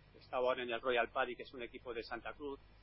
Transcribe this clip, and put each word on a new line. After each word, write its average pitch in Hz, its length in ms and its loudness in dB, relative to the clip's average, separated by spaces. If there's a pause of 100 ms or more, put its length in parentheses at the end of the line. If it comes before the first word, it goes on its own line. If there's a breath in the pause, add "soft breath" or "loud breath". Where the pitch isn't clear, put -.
(140)
he - 40 -20
estado 127 300 0
ahora 127 160 4
en 123 60 -2
el 113 120 0
Royal 120 320 4
Pari, 123 240 0
que 117 60 -8
es - 100 -14
un 123 100 -8
equipo 127 300 -8
de 113 100 -4
Santa 113 300 -6
Cruz, 139 260 -8 (240)